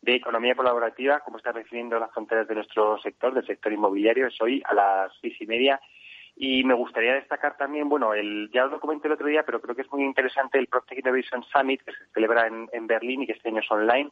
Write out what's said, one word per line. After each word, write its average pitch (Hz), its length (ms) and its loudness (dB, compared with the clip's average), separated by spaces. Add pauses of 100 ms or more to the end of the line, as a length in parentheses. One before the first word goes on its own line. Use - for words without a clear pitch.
de 123 140 2
economía 123 380 0
colaborativa, 123 640 2
cómo - 180 -14
está 120 120 -6
recibiendo 117 480 -6
las 113 140 -4
fronteras 110 340 -2
de 110 100 -4
nuestro 107 420 2
sector, 120 340 -4
del 127 140 -2
sector 107 260 -4
inmobiliario, 107 540 2
es - 160 -8
hoy 131 240 0
a 113 80 0
las 98 380 2 (100)
seis 117 180 -8
y 104 60 -10
media. 127 340 2 (640)
Y 131 220 2
me 131 80 4
gustaría 120 420 2
destacar 139 440 -4
también, 147 320 -2
bueno, 123 240 2
el, 104 400 -4
ya 127 100 4
os 135 60 0
lo 151 100 -6
comenté 151 280 -4
el 147 40 2
otro 143 140 -2
día, 151 160 2
pero - 180 -4
creo 123 140 -8
que 131 80 -8
es 131 100 -10
muy 139 120 -2
interesante 131 540 0
el 127 100 0
PropTech 127 320 -4
Innovation 127 420 -2
Summit, 135 400 0
que - 100 -16
se - 220 -18
celebra 113 320 4
en, 113 260 -6
en 113 140 -8
Berlín 117 360 0
y 120 40 -4
que 113 60 -6
este - 180 -6
año 110 100 0
es - 100 -6
online, 117 420 2